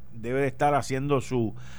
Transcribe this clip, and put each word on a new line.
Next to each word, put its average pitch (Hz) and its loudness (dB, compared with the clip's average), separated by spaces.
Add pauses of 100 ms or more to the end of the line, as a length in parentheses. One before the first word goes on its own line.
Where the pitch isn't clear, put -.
(120)
debe 123 -2
de 139 2
estar 147 2
haciendo 135 2
su, 117 0 (240)